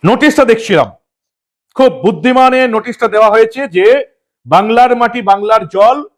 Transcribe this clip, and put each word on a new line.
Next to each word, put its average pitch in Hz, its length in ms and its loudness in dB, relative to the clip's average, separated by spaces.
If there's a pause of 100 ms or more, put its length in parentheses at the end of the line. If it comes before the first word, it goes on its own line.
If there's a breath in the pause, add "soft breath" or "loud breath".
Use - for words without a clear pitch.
নোটিশটা 277 400 2
দেখছিলাম, 202 480 -2 (800)
খুব 262 120 2
বুদ্ধিমানে 254 800 0
নোটিশটা 226 400 -6
দেওয়া 214 220 2
হয়েছে 226 380 -2
যে 208 360 0 (420)
বাংলার 226 500 2
মাটি 233 260 -4
বাংলার 196 460 -2
জল 233 360 0 (140)